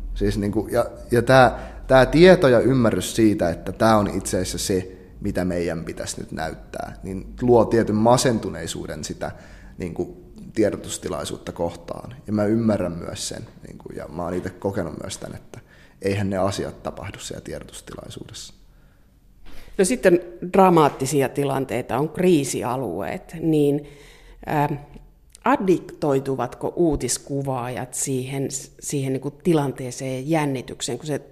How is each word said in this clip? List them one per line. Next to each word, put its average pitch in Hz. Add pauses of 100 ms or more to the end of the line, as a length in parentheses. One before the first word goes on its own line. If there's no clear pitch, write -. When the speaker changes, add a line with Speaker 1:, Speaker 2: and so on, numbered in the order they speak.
(140)
Speaker 1:
Siis, 101
niinku, 101
ja, 117 (240)
ja 120
tää, 127 (280)
tää 127
tieto 165
ja 117
ymmärrys 110
siitä, 104
että 85
tää 110
on 101
itse 95
asiassa 90
se, 92 (240)
mitä 98
meidän 85
pitäisi -
nyt -
näyttää, -
niin 95
luo 120
tietyn 107
masentuneisuuden 87
sitä, 82 (480)
niinku, 85 (300)
tiedotustilaisuutta -
kohtaan. - (120)
Ja 107
mä 107
ymmärrän 104
myös 85
sen, - (240)
niinku, -
ja -
mä 82
oon 87
itse 90
kokenut 98
myös -
tän, -
että - (420)
eihän 98
ne 95
asiat 90
tapahdu -
siellä -
tiedotustilaisuudessa. - (1200)
Speaker 2:
No 190
sitten 190 (320)
dramaattisia 147
tilanteita 135
on 156
kriisialueet, 131
niin, 147 (600)
ähm, 147 (720)
addiktoituvatko 139
uutiskuvaajat 135
siihen, 135 (320)
siihen, 135
niinku, 135
tilanteeseen 131
ja 127
jännitykseen, 143
kun 156
se 143 (100)